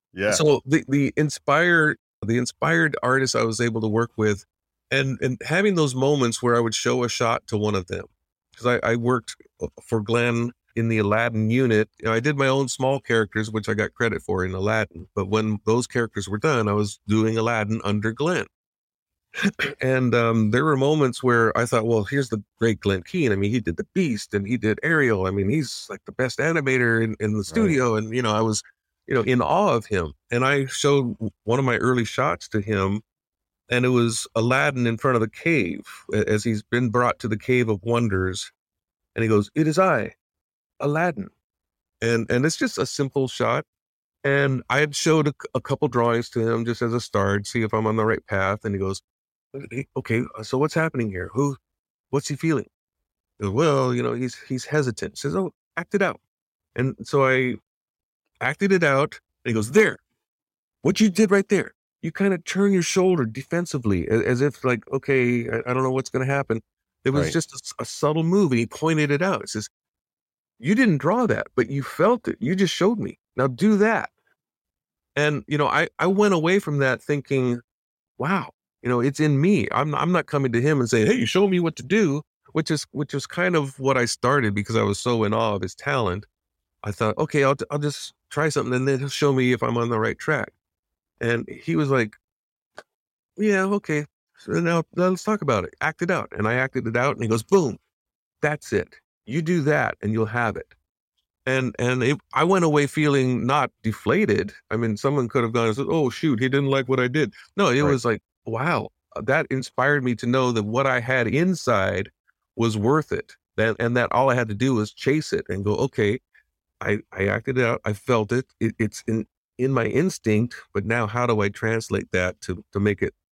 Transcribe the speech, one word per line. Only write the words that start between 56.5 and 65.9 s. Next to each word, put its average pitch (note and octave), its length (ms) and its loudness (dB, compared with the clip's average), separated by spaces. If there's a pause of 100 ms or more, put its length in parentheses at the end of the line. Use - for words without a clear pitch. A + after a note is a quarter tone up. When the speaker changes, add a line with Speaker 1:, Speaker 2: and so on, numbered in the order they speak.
Speaker 2:
And B2+ 280 -2
so C#3 220 2
I C3 300 0 (840)
acted D3+ 320 0
it F3 120 4
out. C#3+ 360 2 (240)
And B2 60 -4
he A2+ 40 0
goes, A2 180 -2
"There, F3 260 4 (840)
what F#3+ 180 2
you A3 100 6
did G#3 200 4
right G3 180 2
there, - 260 0 (280)
you D#3+ 100 -6
kinda G3 260 0
turn G3 340 0
your F#3 100 4
shoulder F3+ 440 2
defensively A#2+ 840 -2
a-, A2 180 2
as B2 160 0
if - 220 -2
like, B2 280 -2
'Okay, B2 580 0
I, A2+ 80 -2 (100)
I B2 60 -2
don't C3 100 0
know C3 80 0